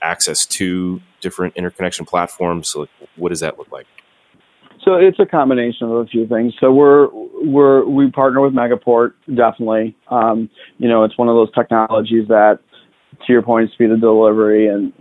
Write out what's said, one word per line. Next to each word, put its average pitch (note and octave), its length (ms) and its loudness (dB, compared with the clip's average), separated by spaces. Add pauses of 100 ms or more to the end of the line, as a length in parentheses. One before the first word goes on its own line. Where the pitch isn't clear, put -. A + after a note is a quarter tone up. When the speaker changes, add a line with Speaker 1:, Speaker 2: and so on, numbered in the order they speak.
Speaker 1:
access D#2+ 460 -6
to F#2 520 -6 (220)
different F2+ 340 -8
interconnection F2+ 500 -8
platforms? F2 640 -6
So, D2 120 -10
like, D2 80 -14 (260)
what E2+ 140 -6
does E2 120 -6
that D2+ 180 -8
look C#2 120 -20
like? C2+ 140 -18 (1000)
Speaker 2:
So F#3 120 2
it's F#3 240 2
a G3 60 2
combination B2+ 600 -2
of A2+ 60 -4
a A#2 120 -2
few A2+ 220 -4
things. A#2 320 -2
So C3 120 4
we're, C#3+ 380 6
we're, C#3 760 0
we C#3 260 0
partner C3+ 300 0
with C3+ 120 0
Megaport, A#2+ 600 0 (200)
definitely. A2+ 600 -2 (140)
Um, A2+ 380 -2 (300)
you B2 100 -2
know, A2+ 160 4
it's A2 140 -2
one A#2+ 100 0
of A#2 60 2
those A2+ 220 2
technologies A2 720 -2
that, G#2+ 320 4 (680)
to B2 80 0
your A#2 80 4
point, A2+ 300 -2
speed A2+ 180 0
of A2+ 100 0
delivery A2 680 2
and, G2+ 340 -4